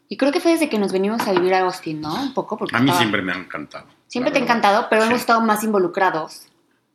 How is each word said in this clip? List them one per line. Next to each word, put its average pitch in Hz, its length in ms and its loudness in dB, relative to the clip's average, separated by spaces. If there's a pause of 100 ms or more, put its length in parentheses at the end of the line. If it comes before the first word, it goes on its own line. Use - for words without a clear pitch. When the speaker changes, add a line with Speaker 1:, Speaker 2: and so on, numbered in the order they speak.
Speaker 1:
Y 208 80 -10
creo 277 160 0
que 359 80 0
fue 339 120 2
desde 302 160 0
que 220 120 -2
nos 190 120 -2
venimos 202 360 -2
a 202 40 0
vivir 185 220 2
a 185 60 4
Austin, 170 400 -4
¿no? 156 200 -6
Un 269 140 -6
poco, - 240 -6
porque - 160 -6
Speaker 2:
A 117 60 4
mí 131 60 4
Speaker 1:
estaba 160 120 4
Speaker 2:
siempre 104 240 2
me 92 100 -4
ha 90 40 -6
encantado, 85 500 -12 (220)
Speaker 1:
Siempre 254 220 -4
Speaker 2:
la 285 40 -4
Speaker 1:
te 285 40 2
ha 262 40 0
Speaker 2:
verdad. 240 140 2
Speaker 1:
encantado, 214 340 2
pero 220 120 4
Speaker 2:
Sí. 220 60 2
Speaker 1:
hemos 240 120 0
estado 226 220 2
más 214 200 2
involucrados. 185 840 -2 (480)